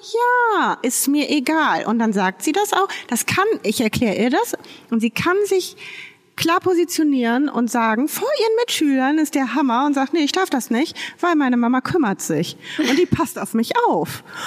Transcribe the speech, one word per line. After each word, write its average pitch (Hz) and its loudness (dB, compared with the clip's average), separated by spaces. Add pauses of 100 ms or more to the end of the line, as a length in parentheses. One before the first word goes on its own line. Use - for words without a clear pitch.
(540)
Ja, 254 0
ist - 0
mir 285 2
egal. 285 2
Und 226 0
dann 220 2
sagt 185 -2
sie 311 0
das 403 0
auch. 381 0 (200)
Das - -4
kann, - 0 (180)
ich 214 -2
erkläre 220 0
ihr 233 2
das. 392 0 (360)
Und 233 0
sie 226 0
kann 349 0
sich 381 -2 (600)
klar 339 0
positionieren 294 0
und 233 0
sagen, 226 0
vor 415 -4 (120)
ihren 440 2
Mitschülern 285 2
ist 311 0
der 254 0
Hammer 262 2
und 294 2
sagt, 269 -2
nee, 349 2
ich 285 0
darf 370 0
das - -2
nicht, 254 -2 (240)
weil 349 2
meine 254 2
Mama 247 2
kümmert 233 0
sich 160 -2 (220)
und 277 2
die 359 4
passt - -2
auf - -8
mich 226 0 (160)
auf. 165 -2 (220)